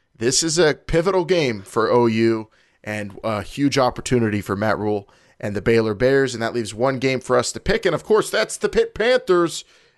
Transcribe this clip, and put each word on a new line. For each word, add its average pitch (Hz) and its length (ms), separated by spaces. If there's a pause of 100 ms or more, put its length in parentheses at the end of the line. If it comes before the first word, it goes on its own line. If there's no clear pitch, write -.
(180)
this 127 260
is 165 160
a 151 140
pivotal 175 500
game 143 380
for 110 280
O 120 180
U 113 420 (340)
and 104 400
a 107 180
huge 135 360
opportunity 117 640
for 98 160
Matt 104 200
Rhule 104 300 (320)
and 104 160
the 101 60
Baylor 113 320
Bears, 127 400
and 113 100
that 113 100
leaves 107 200
one 127 260
game 131 220
for 123 160
us - 160
to 113 80
pick. 220 240
And, 160 100
of - 80
course, 214 260
that's - 280
the 208 120
Pitt 226 240
Panthers 196 720 (340)